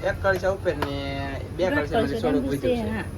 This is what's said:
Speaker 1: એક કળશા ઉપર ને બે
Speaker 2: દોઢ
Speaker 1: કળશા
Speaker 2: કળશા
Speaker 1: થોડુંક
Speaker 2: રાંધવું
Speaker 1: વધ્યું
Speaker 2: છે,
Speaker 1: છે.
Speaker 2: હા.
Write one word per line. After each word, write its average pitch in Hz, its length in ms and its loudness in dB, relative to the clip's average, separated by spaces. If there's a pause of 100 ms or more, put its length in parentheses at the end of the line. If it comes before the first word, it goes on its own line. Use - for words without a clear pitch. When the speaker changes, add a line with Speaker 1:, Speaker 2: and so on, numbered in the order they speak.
Speaker 1:
એક 190 120 -2
કળશા 190 340 2
ઉપર 185 200 0
ને 143 200 -2 (600)
બે 165 60 2
Speaker 2:
દોઢ 185 120 2
Speaker 1:
કળશા - 240 2
Speaker 2:
કળશા 226 220 0
Speaker 1:
થોડુંક - 20 -2
Speaker 2:
રાંધવું 269 260 2
Speaker 1:
વધ્યું 139 120 0
Speaker 2:
છે, 254 120 2
Speaker 1:
છે. 220 200 0
Speaker 2:
હા. 214 120 -2 (120)